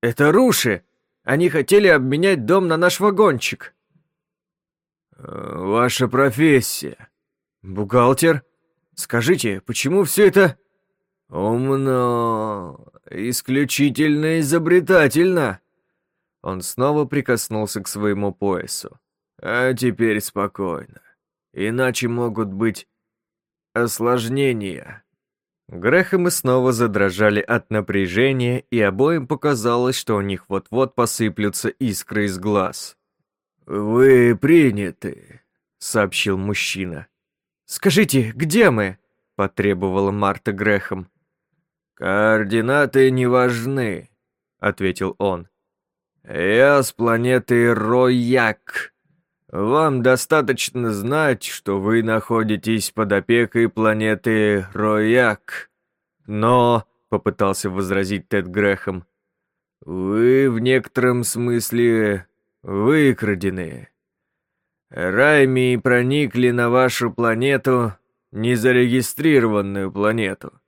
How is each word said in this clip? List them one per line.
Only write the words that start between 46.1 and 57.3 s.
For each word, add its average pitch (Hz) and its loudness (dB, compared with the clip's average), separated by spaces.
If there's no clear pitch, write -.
«Я 127 2
с - -6
планеты 117 0
Рояк. 120 0
Вам 131 0
достаточно 127 0
знать, 127 -2
что - -4
вы 110 0
находитесь 110 -2
под 104 -2
опекой 117 2
планеты 107 0
Рояк». 107 0
«Но», 117 2
попытался 98 -2